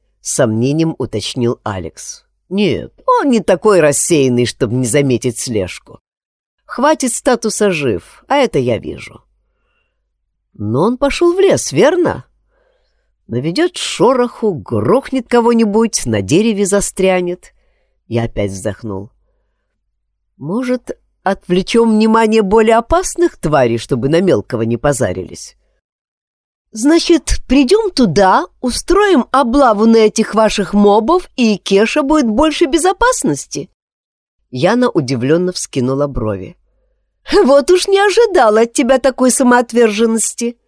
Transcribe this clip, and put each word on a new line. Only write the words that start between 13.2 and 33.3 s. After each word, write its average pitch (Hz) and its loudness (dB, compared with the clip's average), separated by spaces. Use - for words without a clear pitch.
Наведет 170 -4
шороху, 233 -2
грохнет 165 -2
кого-нибудь, 226 2
на 110 0
дереве 196 0
застрянет. 185 -2
Я 117 -2
опять 104 -4
вздохнул. 98 -10
Может, 247 -6
отвлечем 196 -2
внимание 220 2
более 220 2
опасных 330 -2
тварей, 131 0
чтобы 123 -4
на 160 2
мелкого 127 0
не 113 -2
позарились? 101 -6
Значит, 302 0
придем 349 2
туда, 202 2
устроим 339 0
облаву 240 2
на 226 6
этих 214 0
ваших 208 0
мобов, 208 2
и 220 2
Кеша 220 0
будет 285 0
больше 302 0
безопасности? 302 -2